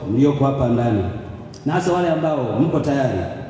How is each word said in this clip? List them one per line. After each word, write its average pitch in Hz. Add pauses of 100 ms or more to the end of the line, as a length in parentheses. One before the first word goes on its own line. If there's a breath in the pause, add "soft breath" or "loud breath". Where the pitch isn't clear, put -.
(120)
mlioko 139
hapa 135
ndani 117 (640)
na 147
hasa 180
wale 180
ambao 151
mko 160
tayari 131 (320)